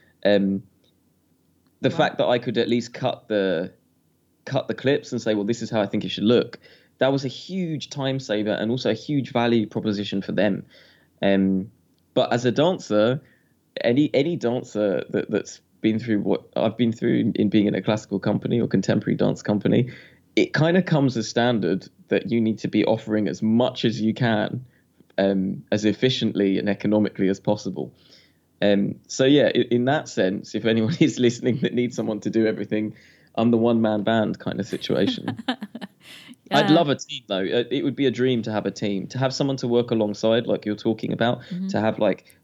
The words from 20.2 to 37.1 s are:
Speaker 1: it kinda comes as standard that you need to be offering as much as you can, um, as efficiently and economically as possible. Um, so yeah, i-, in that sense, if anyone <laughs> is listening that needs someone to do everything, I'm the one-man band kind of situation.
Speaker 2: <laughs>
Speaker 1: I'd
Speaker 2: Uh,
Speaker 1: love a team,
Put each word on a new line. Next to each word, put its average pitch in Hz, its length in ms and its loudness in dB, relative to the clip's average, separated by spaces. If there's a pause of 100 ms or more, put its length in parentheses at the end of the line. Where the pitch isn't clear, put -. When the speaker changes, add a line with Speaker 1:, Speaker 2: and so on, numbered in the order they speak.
Speaker 1:
it - 180 2
kinda 170 280 4
comes 139 360 2
as 110 100 -2
standard 104 600 0 (200)
that - 240 0
you 117 100 2
need 110 180 0
to - 80 -4
be 104 180 2
offering 107 420 0
as - 160 -4
much 117 420 2
as 113 160 -2
you 110 120 0
can, 113 520 -2 (540)
um, 98 520 0
as 107 140 0
efficiently 104 720 0
and 101 120 -2
economically 101 580 0
as 98 120 0
possible. 92 540 -4 (680)
Um, 101 340 2 (120)
so - 180 0
yeah, 135 280 6
i-, 120 160 2
in 120 160 2
that 143 240 0
sense, 95 460 -2
if 107 100 -4
anyone 113 320 2
<laughs> - 20 0
is 135 200 2
listening 120 400 0
that - 140 -2
needs 120 220 -2
someone 110 260 -4
to 107 80 -6
do 110 180 2
everything, 107 480 -4 (400)
I'm 117 160 2
the 117 60 4
one-man 113 440 2
band 107 380 0
kind - 200 -6
of 98 60 -4
situation. - 800 -2
Speaker 2:
<laughs> - 40 -12 (1040)
Speaker 1:
I'd 147 220 4
Speaker 2:
Uh, - 20 8
Speaker 1:
love 170 140 6
a 135 80 2
team, 139 320 -10